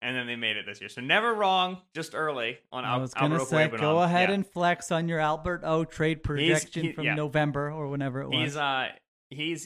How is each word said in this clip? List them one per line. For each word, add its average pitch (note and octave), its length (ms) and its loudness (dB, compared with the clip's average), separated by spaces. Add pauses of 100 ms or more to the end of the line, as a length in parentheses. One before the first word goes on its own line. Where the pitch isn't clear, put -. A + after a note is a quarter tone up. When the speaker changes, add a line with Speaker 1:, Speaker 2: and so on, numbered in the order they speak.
Speaker 1:
and B2 120 -4
then B2 120 -4
they A#2+ 100 -6
made A2 220 -2
it G2 80 -10
this G2+ 160 -12
year. - 80 -12
So - 100 -14
never G3 320 2
wrong, F#3 480 0 (140)
just D#3+ 200 -8
early B2 440 -2 (120)
on B2+ 140 -6
Speaker 2:
I A2 60 -2
Speaker 1:
Al-, B2+ 100 0
Speaker 2:
was C3 140 -6
gonna D3 220 2
Speaker 1:
Albert - 120 0
Speaker 2:
say, D#3 200 4
Speaker 1:
Okwuegbunam. D3+ 120 -4
Speaker 2:
go D#3 220 4
ahead F3+ 260 4
Speaker 1:
Yeah. G3 60 2
Speaker 2:
and G3 120 0
flex F3 460 0
on E3 160 0
your E3 120 0
Albert D#3 440 -2
O D#3+ 220 2
trade D#3+ 320 0
Speaker 1:
He's, - 80 -20
Speaker 2:
projection D3+ 560 2
Speaker 1:
he, E3 100 0
Speaker 2:
from D#3 120 -4
Speaker 1:
yeah. A#2 100 2
Speaker 2:
November D3 560 0
or D3+ 180 -6
whenever C#3 320 -4
it C#3 80 -8
was. D3 80 0
Speaker 1:
He's, D3+ 200 0
uh, C3+ 320 0 (420)
he's, D3+ 360 -6